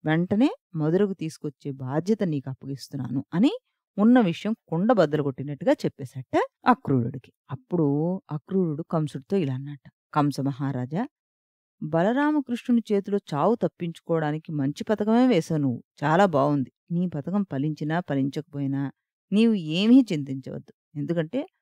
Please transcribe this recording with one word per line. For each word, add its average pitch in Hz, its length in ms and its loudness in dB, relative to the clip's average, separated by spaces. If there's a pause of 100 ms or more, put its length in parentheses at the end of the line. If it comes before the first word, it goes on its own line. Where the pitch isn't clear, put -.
వెంటనే 180 460 2 (240)
మధురకు 175 380 2
తీసుకొచ్చే 151 580 -10
బాధ్యత 147 520 -2
నీకు 147 280 -2
అప్పగిస్తున్నాను 135 760 -8 (100)
అని 226 160 4 (480)
ఉన్న 240 220 6
విషయం 202 340 0 (140)
కుండ 190 240 0
బద్దలు 151 300 2
కొట్టినట్టుగా 143 500 -2
చెప్పేశాట 143 680 -4 (260)
అక్రూరుడికి. 131 640 0 (180)
అప్పుడు 156 680 0 (140)
అక్రూరుడు 165 600 -2
కంసుడితో 156 460 -4
ఇలా 135 180 0
అన్నట్ట, 139 360 -12 (240)
"కంస 147 260 2
మహారాజా, 135 640 -4 (760)
బలరామకృష్ణుని 240 1000 0 (100)
చేతిలో 202 260 -2 (160)
చావు 175 200 4
తప్పించుకోవడానికి 160 1000 -4
మంచి 147 320 -2
పథకమే 220 420 2
వేశావు 165 340 2
నువ్వు. 127 220 0 (220)
చాలా 170 220 6
బాగుంది. 143 460 2 (180)
నీ 175 180 -2
పథకం 175 440 -4
ఫలించినా 151 480 -2
ఫలించకపోయినా 139 920 -4 (400)
నీవు 220 220 4
ఏమీ 202 580 4
చింతించవద్దు. - 840 -8
ఎందుకంటే 165 480 -4 (160)